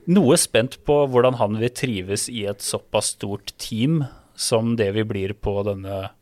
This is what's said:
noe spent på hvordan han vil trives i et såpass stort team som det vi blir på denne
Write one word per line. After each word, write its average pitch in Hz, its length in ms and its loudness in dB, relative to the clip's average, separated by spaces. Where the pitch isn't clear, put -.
noe 170 300 6
spent - 480 0
på 147 120 4
hvordan 127 300 4
han 107 240 0
vil 120 100 0
trives 104 580 -4
i 113 200 -8
et 104 160 -8
såpass - 500 -2
stort - 440 -8
team 139 420 0
som 117 420 0
det 107 180 2
vi 110 100 0
blir 101 300 -4
på 101 280 -4
denne 98 460 -6